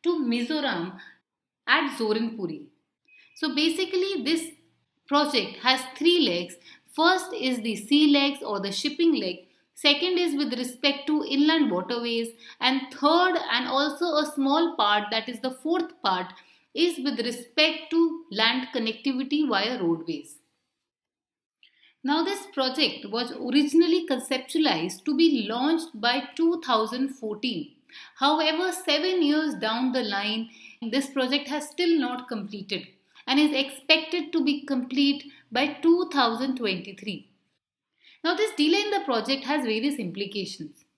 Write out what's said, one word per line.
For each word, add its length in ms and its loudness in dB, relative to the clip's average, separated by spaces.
to 60 2
Mizoram 880 -2
at 300 0
Zorinpuri. 680 -4
So 200 -4
basically 680 -2
this 200 0
project 560 0
has 180 2
three 300 4
legs. 280 -4
First 400 2
is 280 -2
the 160 -2
sea 340 6
legs 320 4
or 160 -4
the 140 -4
shipping 420 0
leg. 320 -6
Second 440 2
is 180 0
with 240 0
respect 480 -2
to 160 2
inland 480 2
waterways. 560 -2
And 220 2
third, 460 4
and 160 -2
also 360 0
a 200 0
small 400 2
part, 360 2
that 180 -4
is 100 -10
the 120 -4
fourth 500 -4
part, 320 -2
is 320 0
with 140 -2
respect 680 -2
to 440 2
land 420 0
connectivity 720 -2
via 340 -2
roadways. 540 -4
Now 180 2
this 320 -2
project 560 0
was 220 -4
originally 720 4
conceptualized 1000 0
to 100 0
be 340 4
launched 520 -2
by 220 0
two 300 2
thousand 460 0
fourteen. 640 -6
However, 560 2
seven 500 0
years 320 2
down 380 -2
the 100 0
line, 460 -4
this 160 0
project 400 -2
has 220 -6
still 280 2
not 300 -4
completed 600 -8
and 140 2
is 140 4
expected 800 0
to 100 2
be 220 0
complete 640 0
by 280 0
two 300 4
thousand 460 0
twenty-three. 720 -6
Now 140 0
this 220 0
delay 240 4
in 100 -2
the 140 -2
project 400 -2
has 160 0
various 340 -2
implications. 840 -8